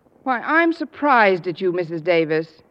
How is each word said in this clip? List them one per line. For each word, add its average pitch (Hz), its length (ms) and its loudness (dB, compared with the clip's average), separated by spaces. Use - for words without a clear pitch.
Why, 254 160 -2
I'm 330 320 2
surprised 233 720 2
at 170 140 -6
you, 190 100 -2
Missus 170 320 -6
Davis. 165 460 0